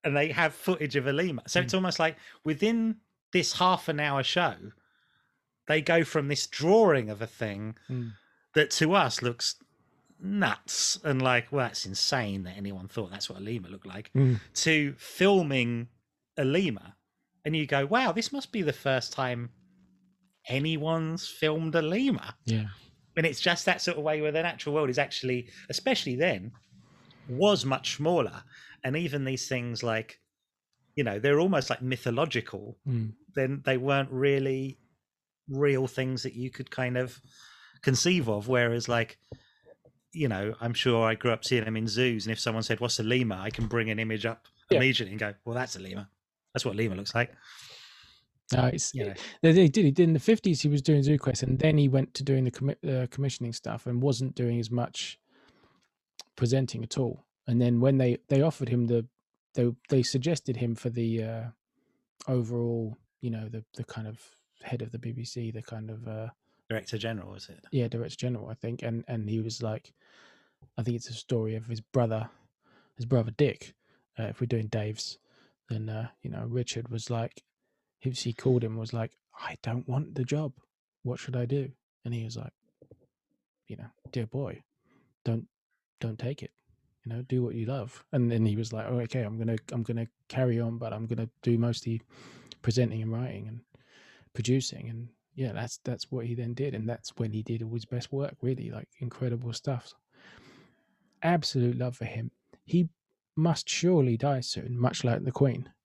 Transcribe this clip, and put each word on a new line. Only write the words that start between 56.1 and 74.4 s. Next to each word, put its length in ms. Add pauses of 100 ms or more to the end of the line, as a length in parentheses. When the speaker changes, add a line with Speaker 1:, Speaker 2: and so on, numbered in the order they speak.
Speaker 2:
presenting 480
at 140
all. 280 (220)
And 140
then 180
when 180
they, 200 (120)
they 120
offered 280
him 180
the, 180 (480)
they, 160 (200)
they 140
suggested 540
him 180
for 140
the, 340
uh, 200 (840)
overall, 680 (240)
you 80
know, 200
the, 140 (120)
the 80
kind 240
of 120 (440)
head 180
of 100
the 80
B 120
B 120
C, 280
the 100
kind 280
of, 180
uh, 200 (420)
Speaker 1:
Director 300
General, 360
is 140
it? 220
Speaker 2:
Yeah, 160
Director 280
General, 340
I 40
think. 300
And, 240
and 220
he 100
was 240
like, 280 (840)
I 60
think 140
it's 120
a 40
story 420
of 100
his 160
brother, 480 (640)
his 120
brother 240
Dick. 420 (460)
Uh, 40
if 160
we're 80